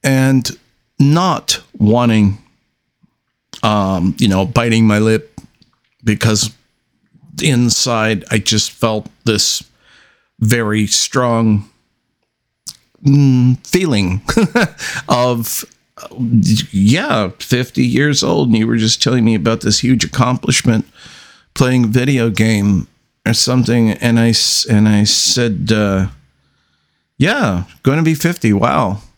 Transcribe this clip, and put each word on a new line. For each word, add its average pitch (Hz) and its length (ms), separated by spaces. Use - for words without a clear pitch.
And 131 480
not 156 640
wanting 107 600
um, 98 560
you 120 80
know, 95 180
biting 113 420
my 104 120
lip 110 400
because 107 480
inside 117 880
I 113 80
just 104 320
felt 110 360
this - 380
very 107 480
strong, 113 840
mm, 131 600
feeling 104 560
<laughs> - 420
of, 123 560
yeah, 107 580
fifty 127 460
years 135 380
old, - 240
and 113 100
you 110 80
were 117 120
just 110 260
telling 120 200
me 113 120
about 113 260
this 107 180
huge 123 240
accomplishment 120 840
playing 127 380
video 123 380
game 101 580
or 117 60
something, 117 580
and 117 280
I 117 100
s-, - 360
and 107 220
I 104 160
said, 110 680
uh, 101 360
"Yeah, 135 480
gonna 143 180
be 160 140
fifty, 156 360
wow." 107 500